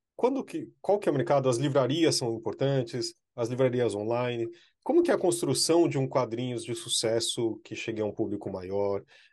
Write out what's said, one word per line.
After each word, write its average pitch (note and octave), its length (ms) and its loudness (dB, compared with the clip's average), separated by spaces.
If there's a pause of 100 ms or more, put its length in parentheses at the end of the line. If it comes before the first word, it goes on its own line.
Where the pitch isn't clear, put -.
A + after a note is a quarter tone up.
(160)
quando C4 280 0
que, - 260 -10 (100)
qual G3+ 180 2
que G3+ 100 -2
é D#3+ 40 2
o - 20 2
mercado? C3+ 340 2
As A#2+ 100 2
livrarias C#3 580 2
são A2+ 180 -2
importantes, A#2+ 800 -2 (200)
as A#2 140 -2
livrarias B2 460 2
online. A#2 540 -2 (340)
Como E4+ 200 4
que E4+ 80 2
é G#3+ 40 4
a F#3 40 2
construção E3 720 2
de C#3 100 -2
um C3+ 100 0
quadrinhos B2 560 -2
de A#2+ 100 -6
sucesso A2+ 880 -2
que - 100 -14
chegue A2 260 -6
a G#2+ 40 0
um G2+ 80 -2
público G2+ 380 -4
maior, G2 520 -2 (300)